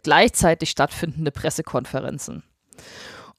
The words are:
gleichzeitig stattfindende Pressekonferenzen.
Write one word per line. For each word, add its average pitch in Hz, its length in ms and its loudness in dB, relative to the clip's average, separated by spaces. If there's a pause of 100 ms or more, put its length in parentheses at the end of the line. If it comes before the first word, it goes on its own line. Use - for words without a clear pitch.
gleichzeitig 165 640 4
stattfindende 151 640 -2
Pressekonferenzen. - 1120 -6 (960)